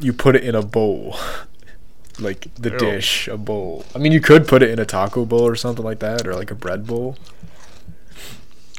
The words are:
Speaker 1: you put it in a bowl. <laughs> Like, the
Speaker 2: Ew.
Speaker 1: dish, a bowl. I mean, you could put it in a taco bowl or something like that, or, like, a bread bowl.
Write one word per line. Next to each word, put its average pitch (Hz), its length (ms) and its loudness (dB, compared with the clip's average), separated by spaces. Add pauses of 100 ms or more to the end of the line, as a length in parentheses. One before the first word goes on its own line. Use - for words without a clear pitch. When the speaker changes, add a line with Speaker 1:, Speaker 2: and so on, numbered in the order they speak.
Speaker 1:
you 131 120 0
put 127 240 6
it 127 80 0
in 120 100 0
a 110 80 2
bowl. 104 600 -2
<laughs> - 40 -6 (920)
Like, 101 340 -6
the 120 160 -4
Speaker 2:
Ew. 123 80 -4
Speaker 1:
dish, 104 480 0
a 110 100 -6
bowl. 101 560 -4
I - 60 -6
mean, 151 140 4
you 160 80 8
could 151 260 10
put 131 160 6
it 117 80 6
in 117 80 -2
a 110 60 0
taco 104 400 0
bowl 117 200 4
or 117 120 4
something 117 280 -4
like 110 140 -6
that, 110 300 -2
or, 92 80 -4
like, 95 160 -6
a - 20 -8
bread 95 320 -6
bowl. 123 300 -4 (1600)